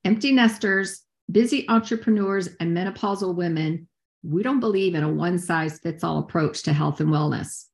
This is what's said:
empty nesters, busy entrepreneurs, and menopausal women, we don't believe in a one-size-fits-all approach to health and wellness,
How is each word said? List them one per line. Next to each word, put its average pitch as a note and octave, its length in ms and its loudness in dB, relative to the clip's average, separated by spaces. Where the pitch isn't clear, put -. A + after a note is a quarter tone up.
empty A3 280 2
nesters, G#3 720 2
busy A#3+ 380 2
entrepreneurs, G#3+ 800 0
and E3+ 160 0
menopausal F#3+ 600 -4
women, E3 520 -2
we E3+ 180 -2
don't C4 180 0
believe G3 360 2
in D3+ 80 0
a D3+ 100 0
one-size-fits-all D#3+ 1040 -2
approach D#3 460 -2
to D#3 100 0
health D3 280 0
and D#3 100 2
wellness, D3+ 640 -2